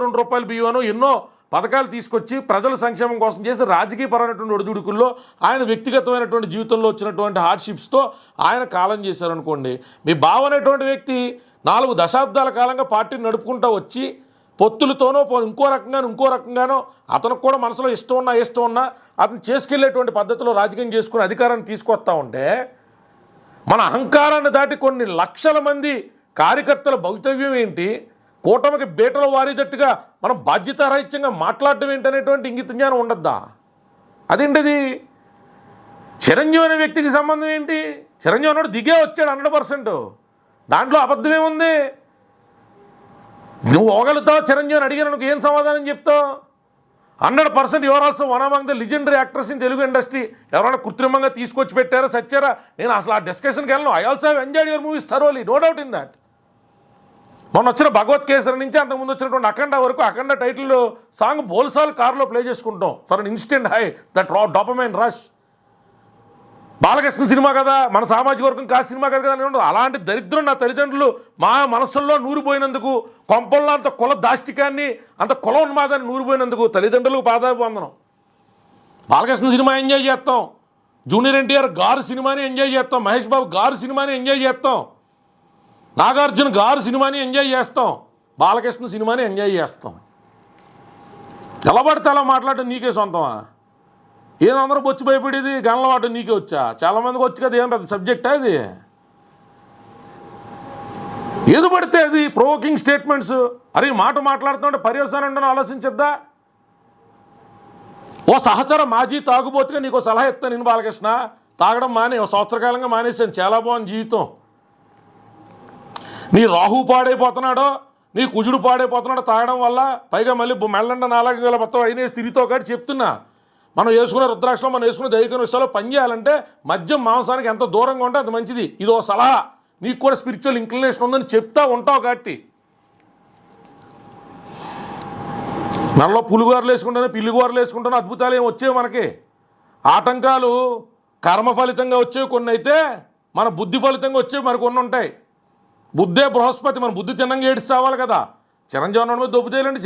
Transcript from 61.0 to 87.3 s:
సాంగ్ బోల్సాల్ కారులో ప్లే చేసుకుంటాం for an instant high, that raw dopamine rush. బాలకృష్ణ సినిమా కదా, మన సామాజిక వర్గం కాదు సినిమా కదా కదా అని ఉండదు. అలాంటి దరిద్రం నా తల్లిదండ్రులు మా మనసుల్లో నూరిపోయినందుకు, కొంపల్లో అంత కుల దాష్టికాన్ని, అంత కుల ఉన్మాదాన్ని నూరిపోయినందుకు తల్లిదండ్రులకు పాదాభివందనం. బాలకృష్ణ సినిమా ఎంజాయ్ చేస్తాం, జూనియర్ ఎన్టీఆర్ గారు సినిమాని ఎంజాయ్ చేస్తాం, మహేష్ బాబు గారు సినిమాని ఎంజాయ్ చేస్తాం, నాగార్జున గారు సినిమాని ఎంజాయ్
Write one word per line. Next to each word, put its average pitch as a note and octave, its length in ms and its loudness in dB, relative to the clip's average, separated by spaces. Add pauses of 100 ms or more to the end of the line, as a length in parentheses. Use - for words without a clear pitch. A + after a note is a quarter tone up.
సాంగ్ C#4 220 0 (100)
బోల్సాల్ B3+ 480 0
కారులో B3+ 320 0
ప్లే A#3+ 80 -2 (100)
చేసుకుంటాం G3 440 -6 (140)
for F#3 140 2
an G3+ 120 -8
instant B3+ 400 -2
high, A3 140 0 (280)
that F#3 200 0
raw G#3 100 4 (120)
dopamine A#3 440 -2
rush. - 180 -2 (1600)
బాలకృష్ణ C4+ 460 2
సినిమా C4+ 260 6
కదా, C4+ 200 2 (180)
మన A3 160 2
సామాజిక B3+ 360 2
వర్గం C4 260 -2
కాదు B3+ 180 2
సినిమా C4 220 -4
కదా C4+ 120 0
కదా C4+ 120 2
అని C4 100 -4
ఉండదు. C4+ 220 0
అలాంటి B3 300 0 (100)
దరిద్రం A#3 400 -2
నా C#4 120 4
తల్లిదండ్రులు C4+ 480 0 (360)
మా G3 60 4 (220)
మనసుల్లో C4+ 420 0 (120)
నూరిపోయినందుకు, C4+ 640 -2 (380)
కొంపల్లో C#4 480 2
అంత C#4+ 100 -4 (120)
కుల B3 120 0 (140)
దాష్టికాన్ని, C#4 600 -2 (360)
అంత A3 100 0 (120)
కుల A3+ 200 0
ఉన్మాదాన్ని C#4 460 -2
నూరిపోయినందుకు B3 560 0 (100)
తల్లిదండ్రులకు B3 540 2
పాదాభివందనం. A3+ 600 -2 (1160)
బాలకృష్ణ A3+ 480 4
సినిమా C4 260 4
ఎంజాయ్ C4+ 280 2
చేస్తాం, C4 300 0 (720)
జూనియర్ C4+ 260 4
ఎన్టీఆర్ C4+ 300 2 (120)
గారు B3 280 2
సినిమాని C4 400 -2
ఎంజాయ్ C4 260 0
చేస్తాం, B3+ 320 0
మహేష్ A3 260 0
బాబు C4 140 0 (100)
గారు A#3+ 260 2
సినిమాని C#4 360 -4
ఎంజాయ్ C4+ 260 0
చేస్తాం, B3+ 320 0 (1200)
నాగార్జున C4 520 4 (140)
గారు C4 260 4
సినిమాని C4+ 380 0
ఎంజాయ్ C4+ 320 0